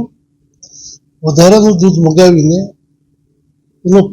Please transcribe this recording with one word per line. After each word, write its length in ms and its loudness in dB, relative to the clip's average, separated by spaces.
વધારાનું 600 0
દૂધ 180 0
મગાવીને 600 0
એનો 160 2